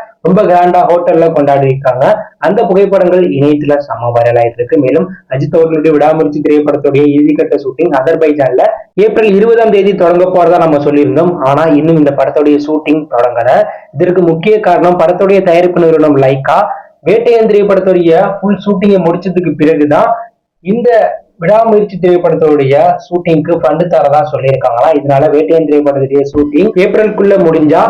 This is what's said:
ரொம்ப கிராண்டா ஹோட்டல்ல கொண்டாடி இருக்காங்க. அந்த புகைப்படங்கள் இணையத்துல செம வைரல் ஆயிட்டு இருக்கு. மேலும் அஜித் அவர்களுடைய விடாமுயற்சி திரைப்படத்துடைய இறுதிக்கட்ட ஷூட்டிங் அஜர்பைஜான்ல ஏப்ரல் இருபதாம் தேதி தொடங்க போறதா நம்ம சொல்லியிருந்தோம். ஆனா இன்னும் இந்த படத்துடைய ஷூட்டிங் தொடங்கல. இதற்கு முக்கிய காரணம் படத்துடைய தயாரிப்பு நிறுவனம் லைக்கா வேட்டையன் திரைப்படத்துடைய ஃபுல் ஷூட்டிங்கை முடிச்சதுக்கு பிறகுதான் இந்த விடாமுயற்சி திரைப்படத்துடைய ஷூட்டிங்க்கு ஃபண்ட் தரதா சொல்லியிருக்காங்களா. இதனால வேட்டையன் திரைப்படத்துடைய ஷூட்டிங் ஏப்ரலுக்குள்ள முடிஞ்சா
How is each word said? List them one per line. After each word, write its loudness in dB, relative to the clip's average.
ரொம்ப 2
கிராண்டா 2
ஹோட்டல்ல 0
கொண்டாடி 0
இருக்காங்க. 0
அந்த -2
புகைப்படங்கள் 2
இணையத்துல 0
செம -6
வைரல் 0
ஆயிட்டு -2
இருக்கு. -2
மேலும் 0
அஜித் -4
அவர்களுடைய 0
விடாமுயற்சி 0
திரைப்படத்துடைய 0
இறுதிக்கட்ட 0
ஷூட்டிங் -4
அஜர்பைஜான்ல 0
ஏப்ரல் 0
இருபதாம் 2
தேதி 2
தொடங்க 2
போறதா 2
நம்ம 2
சொல்லியிருந்தோம். 0
ஆனா 0
இன்னும் 2
இந்த 2
படத்துடைய 0
ஷூட்டிங் -2
தொடங்கல. 0
இதற்கு -2
முக்கிய 0
காரணம் 0
படத்துடைய 0
தயாரிப்பு 0
நிறுவனம் 2
லைக்கா 0
வேட்டையன் 2
திரைப்படத்துடைய 0
ஃபுல் -2
ஷூட்டிங்கை 0
முடிச்சதுக்கு -2
பிறகுதான் 0
இந்த 0
விடாமுயற்சி 0
திரைப்படத்துடைய 0
ஷூட்டிங்க்கு -4
ஃபண்ட் -2
தரதா 2
சொல்லியிருக்காங்களா. -2
இதனால 0
வேட்டையன் 0
திரைப்படத்துடைய 0
ஷூட்டிங் -2
ஏப்ரலுக்குள்ள 0
முடிஞ்சா 2